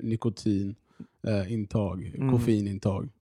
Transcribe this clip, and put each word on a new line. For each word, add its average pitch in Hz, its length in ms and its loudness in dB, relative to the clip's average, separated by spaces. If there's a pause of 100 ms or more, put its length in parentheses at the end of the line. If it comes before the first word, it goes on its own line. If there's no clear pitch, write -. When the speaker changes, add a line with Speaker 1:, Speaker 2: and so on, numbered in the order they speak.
Speaker 1:
nikotin, 107 720 0 (520)
eh, 101 260 0
intag, 104 640 -2
Speaker 2:
Mm. 131 160 0
Speaker 1:
koffeinintag 104 720 2 (160)